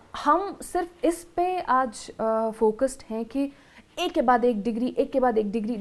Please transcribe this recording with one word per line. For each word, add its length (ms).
हम 380
सिर्फ 420
इस 200
पे 240
आज, 580
uh, 400
फोकस्ड 520
हैं 140
कि 260
एक 140
के 100
बाद 220
एक 180
डिग्री, 360
एक 140
के 80
बाद 180
एक 140
डिग्री, 280